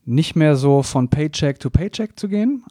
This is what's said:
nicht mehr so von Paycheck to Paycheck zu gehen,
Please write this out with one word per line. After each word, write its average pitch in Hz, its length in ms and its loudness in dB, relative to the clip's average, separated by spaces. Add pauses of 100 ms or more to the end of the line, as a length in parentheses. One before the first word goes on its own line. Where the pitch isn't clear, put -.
nicht 139 320 0
mehr 151 200 4
so 139 260 4
von 127 260 -2
Paycheck 151 520 -2
to 131 100 -4
Paycheck 214 480 -6
zu 208 100 -6
gehen, 226 420 -2